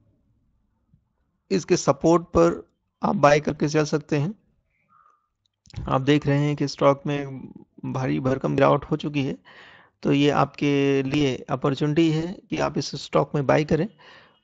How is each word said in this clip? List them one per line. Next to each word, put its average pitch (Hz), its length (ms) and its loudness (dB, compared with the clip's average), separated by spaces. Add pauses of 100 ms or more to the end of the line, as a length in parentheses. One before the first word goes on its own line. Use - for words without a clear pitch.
(1500)
इसके 180 260 0
सपोर्ट 165 460 2
पर 170 480 0 (320)
आप - 140 -2
बाय 147 240 6
करके 151 280 -2
चल 151 160 0
सकते 151 320 -4
हैं। 156 180 -2 (1500)
आप 135 120 0
देख 143 260 2
रहे 143 120 2
हैं 147 180 -2
कि 143 120 -4
स्टॉक 139 380 0
में 139 460 -8 (320)
भारी 131 360 -4
भरकम 131 340 -2
गिरावट 139 300 4
हो 156 120 -4
चुकी 147 280 -4
है, 147 140 -6 (640)
तो 151 100 0
ये 143 180 4
आपके 139 720 0
लिए 135 480 -2
अपॉर्चुनिटी 147 600 0
है 160 280 -4 (120)
कि 156 60 -8
आप 143 220 -4
इस 143 120 -6
स्टॉक - 440 -2
में 143 120 -2
बाय 139 180 2
करें 160 240 -2 (560)